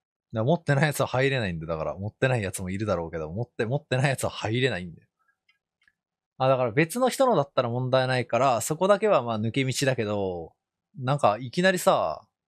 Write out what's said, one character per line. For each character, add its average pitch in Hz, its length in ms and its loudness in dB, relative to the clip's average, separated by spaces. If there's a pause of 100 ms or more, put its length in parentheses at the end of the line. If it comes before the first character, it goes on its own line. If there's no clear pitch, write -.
(320)
ら 110 120 -2
持 151 120 4
っ 165 80 -14
て 143 100 2
な 139 80 2
い - 40 4
や 143 80 -2
つ - 60 -2
は 131 80 0
入 131 220 0
れ 135 100 -2
な 101 80 -2
い 87 60 -2
ん 80 60 -6
で、 80 60 -8
だ 82 120 -4
か 78 60 -4
ら 76 120 -4
持 98 120 -8
っ - 60 -8
て 135 140 0
な 127 100 2
い 107 40 -2
や 92 100 -4
つ 101 100 -10
も 92 80 -6
い 98 80 -4
る 107 80 -2
だ 98 100 2
ろ 85 100 -4
う 80 40 -12
け 82 80 -6
ど、 78 140 -6
持 113 120 -4
っ - 60 -10
て、 117 160 -4
持 123 120 -2
っ - 80 -8
て 127 120 -2
な 135 80 2
い 139 40 2
や 127 60 -2
つ - 80 -4
は 95 60 -2
入 113 300 -4
れ 131 100 2
な 95 80 -4
い 90 80 -8
ん 82 80 -14
だ - 80 -20
よ。 - 60 -20 (1300)
あ、 131 100 2
だ 135 100 4
か 127 60 0
ら 117 80 0
別 160 280 0
の 247 80 4
人 262 180 2
の 240 100 4
だ 143 60 2
っ - 100 -6
た 131 100 2
ら 117 80 -2
問 127 200 -2
題 127 160 4
な 127 120 0
い 120 80 -2
か 117 120 0
ら、 123 220 2
そ - 160 -4
こ 185 120 0
だ 202 100 4
け 214 100 0
は 160 140 4
ま 117 120 -4
あ 107 60 -2
抜 110 120 -2
け 135 120 0
道 131 80 -2 (140)
だ 131 100 2
け 117 80 -2
ど、 95 480 -4 (460)
な 131 180 -2
ん - 20 -8
か 107 220 4
い 127 100 -10
き 180 120 -2
な 190 100 6
り 180 60 -2
さ、 110 480 2 (220)